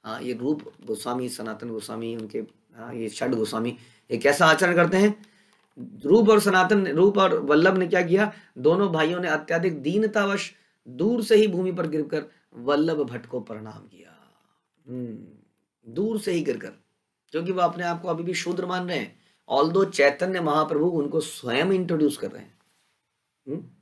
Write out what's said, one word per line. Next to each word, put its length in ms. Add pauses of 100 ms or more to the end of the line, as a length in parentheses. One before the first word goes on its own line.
हाँ, 180
ये 120
रूप 280 (240)
गोस्वामी, 440
सनातन 400
गोस्वामी, 460
उनके, 240 (360)
हाँ, 180
ये 160
षड 260
गोस्वामी, 420 (340)
ये 60
कैसा 280
आचरण 300
करते 220
हैं? 280 (800)
रूप 240
और 100
सनातन, 480
रूप 300
और 220
वल्लभ 380
ने 100
क्या 140
किया? 320 (240)
दोनों 340
भाइयों 280
ने 80
अत्यधिक 540
दीनतावश 680 (360)
दूर 360
से 120
ही 120
भूमि 240
पर 160
गिरकर 380 (280)
वल्लभ 440
भट्ट 280
को 140
प्रणाम 480
किया। 460 (560)
हम्म, 360 (680)
दूर 260
से 120
ही 100
गिरकर, 300 (580)
क्योंकि 220
वो 100
अपने 220
आप 180
को 60
अभी 160
भी 100
शूद्र 320
मान 220
रहे 100
हैं। 220 (320)
Although 380
चैतन्य 520
महाप्रभु 440
उनको 340
स्वयं 460
इंट्रोड्यूस 520
कर 140
रहे 100
हैं। 160 (880)
हम्म? 160 (180)